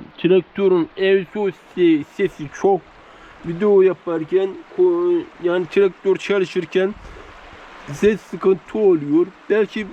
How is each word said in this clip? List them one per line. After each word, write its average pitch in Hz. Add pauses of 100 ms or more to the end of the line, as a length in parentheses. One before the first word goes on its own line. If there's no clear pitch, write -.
(180)
traktörün 180
egzoz 196 (220)
se-, 165 (120)
sesi 170 (180)
çok. 190 (640)
Video 190
yaparken, 175 (280)
ko-, 175 (200)
yani 180
traktör 190
çalışırken 190 (1000)
ses 202
sıkıntı 185
oluyor. 165 (240)
Belki 208